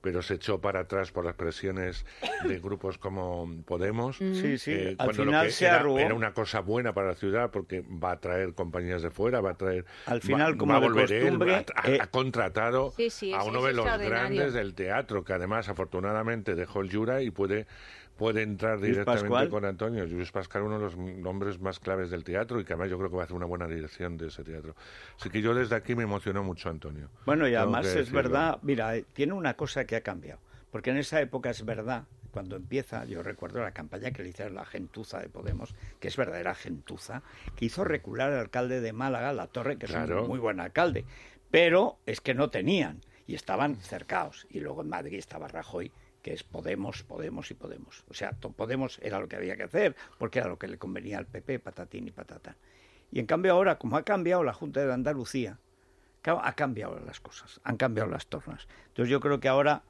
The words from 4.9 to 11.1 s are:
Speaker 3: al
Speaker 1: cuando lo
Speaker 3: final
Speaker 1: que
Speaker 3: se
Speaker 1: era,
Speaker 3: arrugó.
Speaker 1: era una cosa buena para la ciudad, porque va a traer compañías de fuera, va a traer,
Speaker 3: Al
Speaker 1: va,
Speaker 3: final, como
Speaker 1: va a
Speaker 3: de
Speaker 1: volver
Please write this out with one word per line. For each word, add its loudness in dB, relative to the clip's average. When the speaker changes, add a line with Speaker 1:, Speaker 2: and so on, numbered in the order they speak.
Speaker 3:
al 2
Speaker 1:
cuando 2
lo 4
Speaker 3:
final 6
Speaker 1:
que 2
Speaker 3:
se 4
Speaker 1:
era, 10
Speaker 3:
arrugó. 4
Speaker 1:
era 4
una 2
cosa 0
buena 2
para 2
la 0
ciudad, 2
porque -4
va -2
a -4
traer 0
compañías -2
de 0
fuera, 2
va 2
a -6
traer, 0
Speaker 3:
Al 2
Speaker 1:
va, -2
Speaker 3:
final, 4
como 4
Speaker 1:
va 10
a 8
Speaker 3:
de 6
Speaker 1:
volver 6